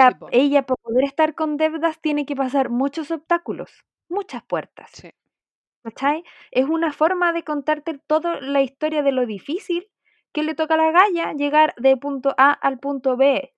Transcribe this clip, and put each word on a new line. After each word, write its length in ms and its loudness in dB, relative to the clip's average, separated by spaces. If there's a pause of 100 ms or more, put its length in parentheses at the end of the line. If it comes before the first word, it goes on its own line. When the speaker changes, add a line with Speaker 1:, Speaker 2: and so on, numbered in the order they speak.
Speaker 1:
Sí, 120 6
Speaker 2:
sea, 60 -20
Speaker 1:
po. 100 -18
Speaker 2:
ella, 360 4
pa 100 -2
poder 280 0
estar 300 0
con 220 -4
Devdas, 440 -2
tiene 260 -2
que 100 -6
pasar 340 -2
muchos 400 -4
obstáculos, 760 -6 (240)
muchas 360 -8
puertas, 480 -8
Speaker 1:
Sí. 180 -20 (760)
Speaker 2:
¿cachai? 400 -4 (280)
Es 140 2
una 260 -2
forma 400 0
de 120 -4
contarte 640 -4
todo 340 0
la 220 0
historia 400 -2
de 100 2
lo 140 0
difícil 640 -6 (420)
que 120 -2
le 100 -4
toca 200 0
a 40 2
la 140 2
galla 420 2
llegar 440 2
de 180 4
punto 420 -4
A 140 6
al 280 -2
punto 360 -2
B, 420 2